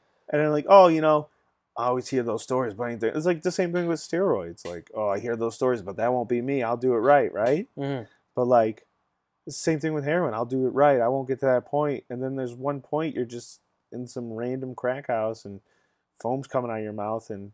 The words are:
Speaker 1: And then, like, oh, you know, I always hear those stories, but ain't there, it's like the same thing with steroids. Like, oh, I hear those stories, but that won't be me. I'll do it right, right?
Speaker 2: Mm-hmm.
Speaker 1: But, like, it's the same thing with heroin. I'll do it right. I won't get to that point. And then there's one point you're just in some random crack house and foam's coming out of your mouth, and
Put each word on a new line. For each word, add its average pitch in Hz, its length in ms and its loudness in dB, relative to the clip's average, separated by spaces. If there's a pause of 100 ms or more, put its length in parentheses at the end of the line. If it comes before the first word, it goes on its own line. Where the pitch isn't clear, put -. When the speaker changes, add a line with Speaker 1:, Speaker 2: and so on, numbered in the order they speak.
(300)
Speaker 1:
And 147 120 0
then, 151 100 2
like, 147 180 0
oh, 190 180 12
you 160 140 4
know, 151 260 4 (500)
I 117 100 0
always 123 220 0
hear 131 120 0
those 113 220 -2
stories, 127 320 -2
but 117 100 -6
ain't 120 160 -6
there, 110 140 2
it's 156 100 -2
like 170 160 0
the 180 100 0
same 175 220 -2
thing 175 140 0
with 170 120 -2
steroids. 113 680 -2
Like, 85 260 -10
oh, 107 160 0
I 101 100 0
hear 117 160 -4
those 113 200 -2
stories, 127 260 0
but 92 160 -10
that 117 160 0
won't 123 160 -2
be 120 120 0
me. 135 200 -2
I'll 117 160 -2
do 127 160 2
it 117 40 2
right, 127 360 4
right? 131 340 0 (100)
Speaker 2:
Mm-hmm. 139 260 -4 (320)
Speaker 1:
But, 127 100 2
like, 117 400 4 (600)
it's 147 120 -8
the - 60 -6
same 160 160 0
thing 156 140 -4
with 147 120 -2
heroin. 156 280 0
I'll 117 120 -2
do 131 220 0
it 117 60 -2
right. 139 280 6
I 113 60 4
won't 131 200 -2
get 131 140 -4
to 135 60 0
that 123 180 2
point. 147 440 -2
And 123 140 -8
then 131 120 -6
there's 127 180 -6
one 135 280 -6
point 151 340 -4
you're 123 100 -2
just 120 340 -14 (320)
in 123 160 -10
some 117 260 -10
random 127 420 -6
crack 131 320 -4
house 113 380 -2
and 98 160 -14 (580)
foam's 135 280 -4
coming 123 240 -4
out 110 60 -4
of 110 60 -6
your 107 100 -8
mouth, 107 360 -6
and 101 240 -12